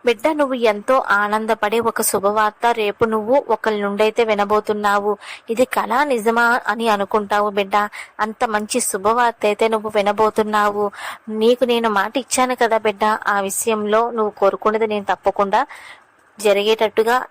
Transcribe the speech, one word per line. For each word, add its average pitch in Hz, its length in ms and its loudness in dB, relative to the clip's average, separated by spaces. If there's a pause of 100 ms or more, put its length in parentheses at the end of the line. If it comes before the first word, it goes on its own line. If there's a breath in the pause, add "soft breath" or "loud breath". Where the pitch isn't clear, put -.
బిడ్డ, 233 260 0
నువ్వు 285 220 0
ఎంతో 233 560 0
ఆనందపడే 214 680 0
ఒక 226 220 -2
శుభవార్త 208 680 0
రేపు 226 380 0
నువ్వు 220 440 0
ఒకరి 214 320 0
నుండైతే 214 420 0
వినబోతున్నావు. 208 920 0 (320 loud breath)
ఇది 233 160 2
కళ 220 380 -2
నిజమా 233 640 2
అని 226 220 -2
అనుకుంటావు 208 600 0
బిడ్డ, 202 260 -2 (440 loud breath)
అంత 220 260 -2
మంచి 214 340 -2
శుభవార్త 226 680 0
అయితే 214 220 2
నువ్వు 220 280 -2
వినబోతున్నావు. 208 960 0 (380 loud breath)
నీకు 226 360 2
నేను 233 240 0
మాట 202 280 -2
ఇచ్చాను 254 380 -2
కదా 226 220 2
బిడ్డ, 214 260 -2 (240)
ఆ 202 120 0
విషయంలో 214 720 0
నువ్వు 214 300 -2
కోరుకున్నది 214 460 0
నేను 208 260 -4
తప్పకుండా 202 540 0 (720 loud breath)
జరిగేటట్టుగా 220 760 2 (160)